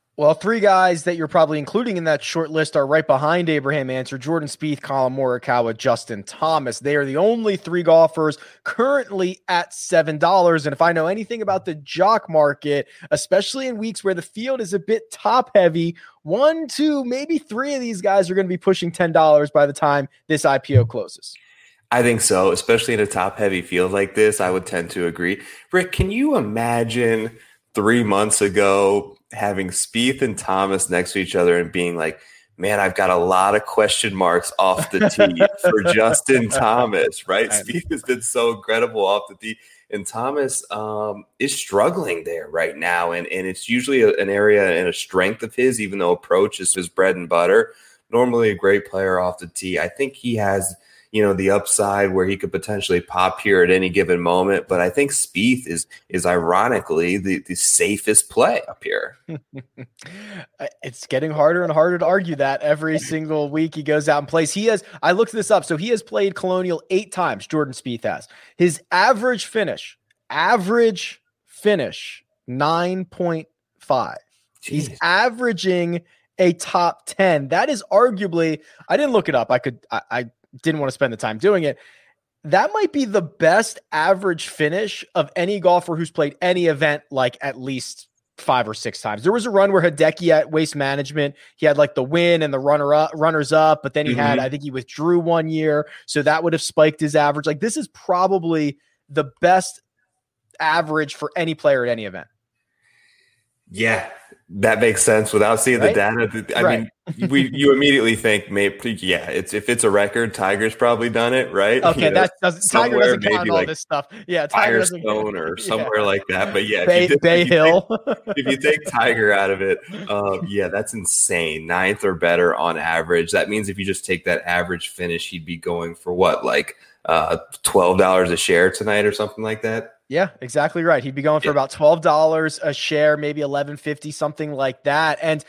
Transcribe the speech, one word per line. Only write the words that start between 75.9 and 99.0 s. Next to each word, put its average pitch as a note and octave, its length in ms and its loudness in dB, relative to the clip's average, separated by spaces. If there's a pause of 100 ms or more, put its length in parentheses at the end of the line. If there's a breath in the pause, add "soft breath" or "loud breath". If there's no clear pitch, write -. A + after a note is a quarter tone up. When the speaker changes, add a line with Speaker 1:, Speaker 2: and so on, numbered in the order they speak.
Speaker 1:
a F3+ 140 4
top - 540 -2
ten. D#3+ 420 0
That F#3+ 200 0
is A#3+ 220 -4
arguably, F3+ 680 2 (280 soft breath)
I F3+ 80 2
didn't C#4 160 0
look G3+ 160 2
it D3+ 60 0
up. A#2 160 0
I B2 80 4
could, B2 320 -6
I, A2+ 200 -4
I A#2+ 200 -4 (320)
didn't D#3 180 0
wanna C3+ 120 -2
spend B2+ 200 0
the A2 60 -10
time A2 200 -6
doing F3 260 2
it. D3 140 -4 (640 soft breath)
That F#3+ 280 2
might G#4+ 200 -2
be C#4 120 -2
the G3+ 180 0
best F3 580 0 (100)
average F3 580 0
finish F3+ 560 -4 (100)
of D3+ 200 -2
any F#3+ 240 -2
golfer F3 380 2
who's E3 160 -6
played D3 280 -2
any F3+ 260 2
event, D3 440 0
like, C3 300 -2
at C3+ 200 -8
least C3 460 -10 (320)
five B2 300 0
or G#2+ 60 -8
six - 260 -10
times. G#2+ 240 -8
There F#3 80 4
was A#3 140 -2
a B3 40 -4
run G3 220 4
where F#3 100 4
Hideki D#3+ 460 2
at D#3 240 2
Waste D#3 240 -2
Management, C#3+ 580 -4 (220 soft breath)
he D#3 100 0
had, D3 100 6
like, C#3+ 200 4
the C3 80 0
win E3+ 380 2
and C#3+ 120 -2
the C3+ 60 -2
runner C#3+ 340 2
up, D#3 180 2
runners D#3 400 0
up, D#3 300 4
but C#3 120 -8
then D3+ 120 0
he B2 80 0
had, B2+ 240 2
Speaker 2:
Mm-hmm. C3 80 -2
Speaker 1:
I - 20 -4
think C#3 140 -8
he D3 80 -12
withdrew D3 480 -2
one E3 300 0
year, D#3 400 0 (180 loud breath)
so D3 160 -2
that D#3 220 2
would E3 80 2
have D#3+ 100 -2
spiked D#3 380 2
his D3+ 160 -2
average. D3 300 2
Like, D3+ 120 -2
this A#3 180 -4
is C#4+ 120 -6
probably E3+ 920 0 (300)